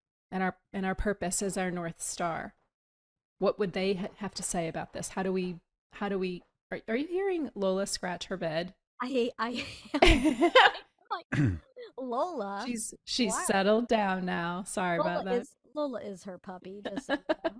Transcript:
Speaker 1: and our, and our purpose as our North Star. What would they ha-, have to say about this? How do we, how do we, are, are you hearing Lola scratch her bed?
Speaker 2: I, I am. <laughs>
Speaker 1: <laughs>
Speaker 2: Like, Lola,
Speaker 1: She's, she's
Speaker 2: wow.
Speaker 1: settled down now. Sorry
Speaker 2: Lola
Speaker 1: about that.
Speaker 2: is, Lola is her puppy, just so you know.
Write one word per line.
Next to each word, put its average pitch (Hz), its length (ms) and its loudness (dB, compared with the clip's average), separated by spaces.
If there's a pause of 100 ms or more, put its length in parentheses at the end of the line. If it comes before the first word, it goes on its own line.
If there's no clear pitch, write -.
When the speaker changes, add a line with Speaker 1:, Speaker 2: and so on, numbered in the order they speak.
(300)
Speaker 1:
and 185 120 -2
our, 185 140 0 (160)
and 196 140 -4
our 190 80 0
purpose 190 480 -2
as 196 140 -2
our 185 140 0
North 170 300 -6
Star. - 540 -4 (840)
What - 200 2
would 196 140 0
they 196 220 0
ha-, 190 220 -6
have 196 180 -8
to - 80 -8
say 170 260 -2
about 160 240 -8
this? - 180 -8
How 190 120 -4
do 190 100 0
we, 180 240 -2 (360)
how 208 160 -4
do 196 100 0
we, 180 240 -4 (280)
are, - 180 -8
are 226 80 0
you 285 100 0
hearing 359 480 -2
Lola 190 320 0
scratch 180 400 -6
her 190 100 -6
bed? 175 380 -4 (260)
Speaker 2:
I, 247 380 0
I 247 260 -4 (380)
am. 302 540 8
<laughs> 523 40 12
Speaker 1:
<laughs> - 20 12 (480)
Speaker 2:
Like, 170 400 2 (480)
Lola, 247 680 -2
Speaker 1:
She's, 233 280 -6 (100)
she's 220 280 0
Speaker 2:
wow. 269 140 0
Speaker 1:
settled 214 420 4
down 190 360 2
now. 180 400 -2
Sorry 180 340 -2
Speaker 2:
Lola 311 120 2
Speaker 1:
about 233 140 -2
that. 240 160 0
Speaker 2:
is, - 160 -12 (180)
Lola 285 260 -2
is 202 220 -12
her 185 160 -12
puppy, 185 500 -14
just 196 180 -8
so 277 80 -2
you 285 40 0 (100)
know. 320 320 0